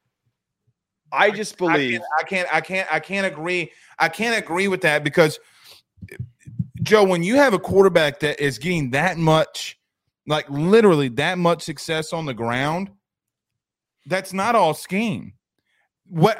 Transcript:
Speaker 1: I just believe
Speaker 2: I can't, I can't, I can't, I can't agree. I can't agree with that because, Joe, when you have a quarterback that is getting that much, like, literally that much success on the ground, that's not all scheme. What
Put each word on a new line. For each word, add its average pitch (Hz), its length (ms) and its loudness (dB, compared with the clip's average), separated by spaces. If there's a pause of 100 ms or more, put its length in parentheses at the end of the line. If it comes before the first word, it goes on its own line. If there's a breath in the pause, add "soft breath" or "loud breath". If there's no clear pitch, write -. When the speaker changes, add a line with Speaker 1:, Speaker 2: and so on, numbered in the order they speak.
(1120)
Speaker 1:
I 185 180 4
just 208 280 -8
believe 143 420 0 (180)
Speaker 2:
I 165 60 0
can't, 180 300 -4
I - 0 -
can't, - 0 -
I 165 60 2
can't, 185 320 -4
I 156 80 0
can't 196 260 -4
agree. 170 460 -4 (260 soft breath)
I 160 100 2
can't 220 340 -2
agree 185 260 -2
with 185 140 -2
that 151 200 2
because, 156 360 4 (1400 soft breath)
Joe, 214 220 2
when 180 180 0
you 208 140 0
have 277 160 4
a 185 60 0
quarterback 175 640 2
that 147 180 -4
is 139 200 -4
getting 151 320 -4
that 156 260 -2
much, 160 640 0 (480)
like, 151 240 -4
literally 165 580 6
that 151 300 -2
much 170 240 2
success 156 500 -6
on 165 140 -6
the 131 80 -6
ground, 135 560 -2 (1160)
that's 185 300 -6
not 202 200 0
all 170 200 4
scheme. 180 580 -4 (760)
What 180 340 2